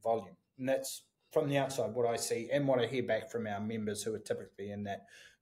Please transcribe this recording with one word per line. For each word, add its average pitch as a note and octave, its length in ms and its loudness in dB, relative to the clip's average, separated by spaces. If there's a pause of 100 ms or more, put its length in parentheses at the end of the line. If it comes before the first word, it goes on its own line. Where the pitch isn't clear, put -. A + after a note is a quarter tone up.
volume. G#2 320 0 (240)
And C3 100 -2
that's, C3+ 360 -2 (260)
from D3+ 180 2
the C#3 80 4
outside, B2+ 380 0
what A#2+ 120 2
I A#2 100 2
see A#2 360 -2
and C#3+ 140 4
what C3 100 6
I A#2+ 80 4
hear B2+ 160 0
back A2 300 0
from A2+ 160 -2
our G2+ 120 -2
members, G#2+ 440 -2
who A2 100 -2
are G#2 60 -4
typically G2+ 500 -6
in G#2 140 -4
that G2 240 -6 (340)